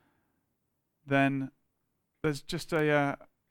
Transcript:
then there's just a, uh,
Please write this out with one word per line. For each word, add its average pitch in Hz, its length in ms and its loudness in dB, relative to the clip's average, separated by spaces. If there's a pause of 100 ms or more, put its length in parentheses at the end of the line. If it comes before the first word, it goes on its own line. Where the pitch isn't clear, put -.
(1040)
then 139 460 0 (720)
there's 147 180 -2
just - 320 -8
a, 151 160 2
uh, 143 260 2 (360)